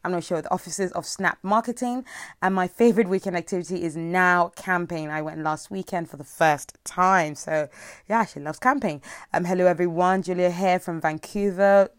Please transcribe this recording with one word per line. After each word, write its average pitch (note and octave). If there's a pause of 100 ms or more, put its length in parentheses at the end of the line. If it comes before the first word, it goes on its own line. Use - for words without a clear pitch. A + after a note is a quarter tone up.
I'm F3
not F3
sure. E3+
The D3+
offices F#3
of -
Snap -
Marketing. A#3+ (380)
And F#3+
my F#3
favorite A3
weekend F#3+
activity F3+
is D#3+
now F3
camping. F3
I D3+
went D#3
last D#3
weekend F#3
for D3+
the C#3+
first -
time. F3+
So, D3+ (380)
yeah, A3
she -
loves D3
camping. A#3 (320)
Um, F3+
hello, F#3
everyone. F3+
Julia F3+
here F3+
from E3+
Vancouver G3